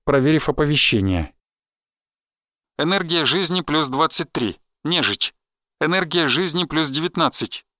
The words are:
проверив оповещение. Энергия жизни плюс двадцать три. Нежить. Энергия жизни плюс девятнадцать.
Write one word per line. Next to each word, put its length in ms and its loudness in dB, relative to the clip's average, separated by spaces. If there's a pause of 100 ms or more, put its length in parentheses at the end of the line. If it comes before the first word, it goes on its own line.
проверив 460 2
оповещение. 840 0 (1400)
Энергия 480 0
жизни 360 0
плюс 280 -2
двадцать 420 0
три. 280 -4 (240)
Нежить. 500 -2 (480)
Энергия 460 0
жизни 360 0
плюс 260 -2
девятнадцать. 760 -2 (140)